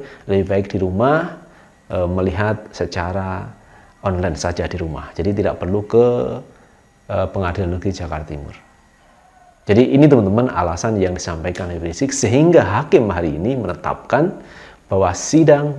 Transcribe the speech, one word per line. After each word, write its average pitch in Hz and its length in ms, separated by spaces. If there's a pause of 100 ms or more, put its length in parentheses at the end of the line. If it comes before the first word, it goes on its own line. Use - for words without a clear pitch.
(260)
lebih 98 240
baik 98 160
di 95 160
rumah, 131 560 (480)
eh, 90 220
melihat 95 680
secara 92 720 (560)
online 90 320
saja 87 320
di 76 80
rumah. 80 400
Jadi 98 240
tidak 92 240
perlu 101 240
ke, 117 200 (1080)
eh, 95 160
Pengadilan 90 480
Negeri 92 160
Jakarta 78 320
Timur. 73 320 (1080)
Jadi 123 320
ini 147 80
teman-teman 117 480
alasan 110 400
yang 92 240
disampaikan 87 480
Habib 85 240
Rizik 135 240
sehingga 143 480
hakim 113 480
hari 85 240
ini 104 240
menetapkan 120 800 (480)
bahwa 95 240
sidang 147 680